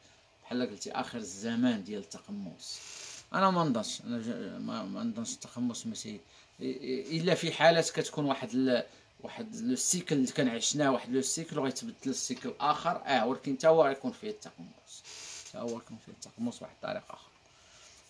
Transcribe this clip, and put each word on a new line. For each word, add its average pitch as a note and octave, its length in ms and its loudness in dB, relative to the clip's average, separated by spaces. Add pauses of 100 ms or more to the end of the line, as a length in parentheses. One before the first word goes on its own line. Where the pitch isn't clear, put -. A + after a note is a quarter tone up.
(440)
بحال B2 260 -2
قلتي - 220 -10
اخر - 260 -4
الزمان A#2+ 640 0
ديال G2+ 180 -6
التقمص. - 800 -12 (540)
انا F#3+ 180 4
ما F3 120 4
نظنش، A2+ 380 0
انا A#2 180 -4
ج-، G#2 420 -6
ما، A2 220 -6
ما G2 200 -6
نظنش A2+ 300 -4
التقمص A#2+ 540 -4
ماشي G#2+ 300 -8
إ-، - 20 -14 (400)
إ-، C3 520 -4
الا E3 240 4
في D#3+ 160 0
حالات E3 380 8
كتكون D3+ 360 0
واحد B2+ 280 0
ال-، B2+ 300 4 (360)
واحد A2+ 360 -10
لو A#2+ 200 0
cycle E3 400 0
اللي C3 160 2
كان C#3 160 2
عشناه، C3+ 440 2
واحد A#2+ 200 0
لو C3 100 4
cycle D#3 380 -2
وغيتبدل B2 360 -2 (100)
السيكل B2 540 -4
اخر، D3+ 460 2
اه، B2 220 4
ولكن C3 300 -2
تا D#3+ 100 4
هو D#3+ 180 10
غيكون - 260 0
فيه - 180 -8
التقمص، - 720 -14 (500)
تا - 60 -10
هو A#2+ 80 -4
غيكون A2+ 380 -8
فيه G#2 60 -18
التقمص A2+ 480 -8
بواحد - 140 -14
الطريقه - 400 -8
اخرى، - 180 -18 (800)